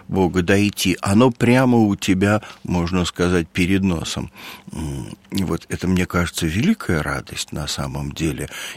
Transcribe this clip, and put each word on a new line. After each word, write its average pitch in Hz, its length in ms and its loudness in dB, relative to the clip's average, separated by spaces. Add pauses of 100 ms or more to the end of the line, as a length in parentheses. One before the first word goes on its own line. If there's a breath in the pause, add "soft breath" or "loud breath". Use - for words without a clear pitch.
Бога 90 340 2
дойти. 98 580 2
Оно 110 300 4
прямо 123 480 4
у 101 180 4
тебя, 101 460 2 (220 loud breath)
можно 87 420 0
сказать, 90 420 0
перед 95 340 0
носом. 78 480 -4 (420 loud breath)
М, 69 440 -8 (140)
и 98 140 -2
вот 82 260 -4
это, 90 180 -4
мне 90 160 2
кажется, 87 420 -2
великая 95 560 0
радость 71 500 -8
на 73 140 -6
самом 71 460 -6
деле. 71 380 -4 (260 loud breath)